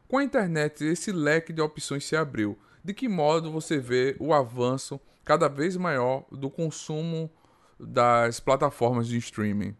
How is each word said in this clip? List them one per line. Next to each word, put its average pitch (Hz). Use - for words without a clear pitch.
Com 254
a 277
internet, 165
esse 170
leque 160
de 160
opções 147
se -
abriu. 113
De 196
que 262
modo 160
você 156
vê 127
o 151
avanço 127
cada 156
vez 151
maior 135
do 135
consumo 160
das 117
plataformas 127
de 120
streaming? 104